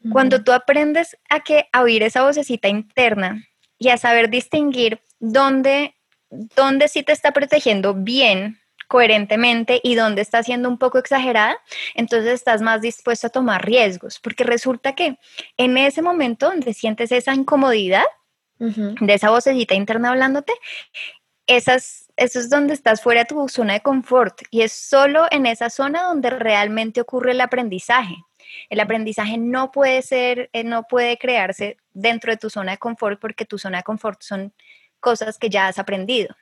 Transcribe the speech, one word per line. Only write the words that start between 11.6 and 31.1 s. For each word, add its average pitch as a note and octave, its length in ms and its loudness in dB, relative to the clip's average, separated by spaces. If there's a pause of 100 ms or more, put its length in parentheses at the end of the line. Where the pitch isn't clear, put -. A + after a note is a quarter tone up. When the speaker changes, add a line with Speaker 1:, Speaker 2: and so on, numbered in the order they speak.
Speaker 1:
entonces A#3 380 0
estás A#3 280 0
más A3+ 200 0
dispuesto A#3 440 -4
a A#3 40 -4
tomar A#3 360 -2
riesgos, G#3 540 0
porque A#3+ 240 -4
resulta A#3+ 500 -2
que D4+ 240 -4 (380)
en B3+ 200 2
ese C#4 260 2
momento C#4+ 440 0
donde D4+ 260 -2
sientes A3 380 -4
esa B3 240 0
incomodidad, B3 680 2 (560)
Speaker 2:
Ujú. G#3+ 400 -4
Speaker 1:
de G3+ 140 4
esa G#3+ 160 2
vocecita B3 440 2
interna A3 360 -2
hablándote, C4+ 420 0 (960)
esas, B3+ 680 0
eso B3+ 220 0
es A#3+ 100 -6
donde C#4+ 260 2
estás A3 280 0
fuera A#3 200 4
de A#3 40 0
tu C#4+ 220 -4
zona A3 260 -2
de G#3+ 60 -2
confort, B3+ 680 0
y A3+ 120 2
es A3+ 100 0
solo C#4+ 600 4
en C#4 140 2
esa A#3 220 -2
zona C#4+ 360 -4
donde D4 260 -2
realmente A3 680 0
ocurre B3 320 -2
el B3+ 80 0
aprendizaje. A#3+ 760 -2 (540)
El G#3+ 100 -2
aprendizaje A3 580 -4
no B3+ 340 -2
puede C4 300 2
ser, B3 500 -2
eh, A#3 120 -6
no A#3 200 -4
puede A#3+ 340 0